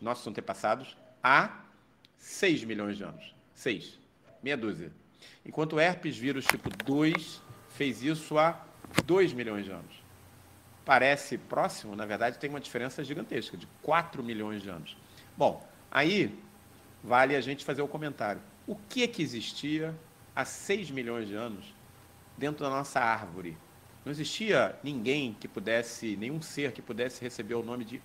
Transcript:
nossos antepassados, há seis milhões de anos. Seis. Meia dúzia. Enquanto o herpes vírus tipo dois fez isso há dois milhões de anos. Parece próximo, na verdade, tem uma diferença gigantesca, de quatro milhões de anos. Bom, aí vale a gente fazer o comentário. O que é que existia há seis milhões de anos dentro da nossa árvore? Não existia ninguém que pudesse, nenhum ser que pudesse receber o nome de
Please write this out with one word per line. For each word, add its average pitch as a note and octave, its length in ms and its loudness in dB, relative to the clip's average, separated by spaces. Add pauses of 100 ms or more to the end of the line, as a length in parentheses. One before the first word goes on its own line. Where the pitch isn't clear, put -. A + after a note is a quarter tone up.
nossos A#2+ 260 -2
antepassados, A2 720 0 (260)
há D3 380 6 (560)
seis D3+ 480 2
milhões G#2 320 -2
de G2+ 80 -8
anos. D#2+ 300 -14 (200)
Seis. - 440 -4 (440)
Meia C#3 140 -2
dúzia. F2+ 340 -4 (540)
Enquanto D#3+ 300 -2
o D3+ 60 4
herpes E3+ 360 2
vírus B2+ 300 -2
tipo - 240 2 (160)
dois D#3 560 2 (260)
fez B2 340 -2
isso D#3 360 0
há E3 200 6 (460)
dois F3 300 4
milhões A2 320 -4
de F#2+ 40 -8
anos. F2 320 -14 (840)
Parece C3+ 540 6
próximo, A#2 580 -2
na G#2+ 80 -6
verdade, G#2 340 0
tem C#3+ 120 -6
uma D3 100 -6
diferença C3 420 -6
gigantesca, C#3+ 540 -6
de - 100 -14 (140)
quatro D#3+ 420 0
milhões G#2+ 400 -6
de G2 60 -10
anos. E2+ 260 -10 (400)
Bom, - 320 2 (240)
aí D#3 480 4 (640)
vale B2+ 320 6
a C#3 60 2
gente C#3 240 -6
fazer C#3 160 -2
o C#3+ 80 -2
comentário. C3+ 540 -4 (240)
O A3 100 -6
que - 260 -4
é A#3+ 60 4
que A#3+ 140 -4
existia D#3 720 -4 (420)
há C3+ 80 0
seis G3 460 -4
milhões A#2 360 -4
de G2+ 80 -8
anos G#2+ 400 -8 (640)
dentro D3 260 -4
da C#3 60 0
nossa C3+ 320 0
árvore? F#2 560 0 (480)
Não C#3 80 -6
existia D3 720 2
ninguém C3 560 0
que - 80 -10
pudesse, A2+ 680 -2
nenhum C#3 240 -4
ser C#3+ 300 -4
que - 100 -12
pudesse B2 400 -4
receber A#2 320 -6
o A#2 80 0
nome A#2 240 -6
de B2 180 -12